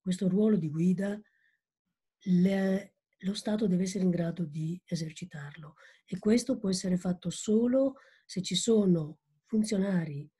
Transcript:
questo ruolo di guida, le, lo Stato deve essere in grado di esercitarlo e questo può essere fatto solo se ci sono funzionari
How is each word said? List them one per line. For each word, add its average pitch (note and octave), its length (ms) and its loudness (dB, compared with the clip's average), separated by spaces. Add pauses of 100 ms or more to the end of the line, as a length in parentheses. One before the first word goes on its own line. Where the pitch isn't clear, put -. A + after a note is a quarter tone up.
questo F#3 260 -2
ruolo G#3 300 4
di D#3+ 140 -2
guida, F#3 500 0 (1080)
le, F#3+ 680 2 (240)
lo F#3+ 160 -4
Stato G#3+ 320 -2
deve F3+ 160 2
essere F#3 220 -2
in F3+ 60 4
grado E3+ 360 -2
di D#3+ 400 -6
esercitarlo D#3 880 -10 (320)
e F#3 120 -10
questo A#3+ 380 2
può F#3+ 140 -2
essere F#3 260 0
fatto F3+ 320 -4
solo B3 680 2 (280)
se - 160 -8
ci F#3 140 -6
sono F3 640 2 (260)
funzionari F#3+ 840 -2 (140)